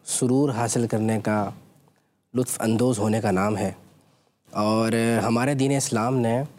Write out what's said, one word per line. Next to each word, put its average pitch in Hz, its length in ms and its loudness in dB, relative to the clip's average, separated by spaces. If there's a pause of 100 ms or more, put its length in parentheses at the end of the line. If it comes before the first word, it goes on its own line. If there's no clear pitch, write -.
سرور 135 460 2
حاصل 117 360 -2
کرنے 110 340 0
کا، 107 300 0 (840)
لطف 127 260 -2
اندوز 113 380 2
ہونے 110 220 0
کا 107 100 0
نام 98 260 0
ہے، 95 160 -2 (800)
اور 113 680 0
ہمارے 120 360 0
دین 135 220 2
اسلام 123 400 0
نے 120 260 2 (160)